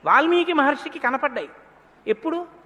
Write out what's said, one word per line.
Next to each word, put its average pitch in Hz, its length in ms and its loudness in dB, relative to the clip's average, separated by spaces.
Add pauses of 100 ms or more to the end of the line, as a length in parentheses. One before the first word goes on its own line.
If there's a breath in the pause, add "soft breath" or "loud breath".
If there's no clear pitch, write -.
వాల్మీకి 339 480 4
మహర్షికి 294 460 0
కనపడ్డాయి. 247 500 -4 (580)
ఎప్పుడు? 330 380 -4 (200)